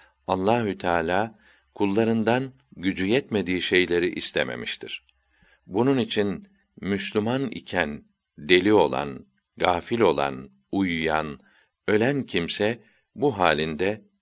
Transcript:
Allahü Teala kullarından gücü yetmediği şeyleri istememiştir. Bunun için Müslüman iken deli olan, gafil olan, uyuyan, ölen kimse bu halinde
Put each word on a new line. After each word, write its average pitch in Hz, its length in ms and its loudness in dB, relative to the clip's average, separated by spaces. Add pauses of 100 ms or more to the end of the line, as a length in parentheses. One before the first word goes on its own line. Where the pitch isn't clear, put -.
(280)
Allahü 95 500 0
Teala 90 640 0 (360)
kullarından 113 800 0 (220)
gücü 90 300 -4
yetmediği 95 560 -2
şeyleri 87 540 2
istememiştir. - 920 -6 (640)
Bunun 123 300 2
için 101 500 -2 (340)
Müslüman 107 720 -2
iken 82 520 -4 (340)
deli 90 360 6
olan, 69 520 2 (320)
gafil 90 420 0
olan, 69 500 0 (220)
uyuyan, 80 680 -2 (480)
ölen 120 360 0
kimse 104 600 -4 (320)
bu 123 240 -2
halinde 82 680 0 (140)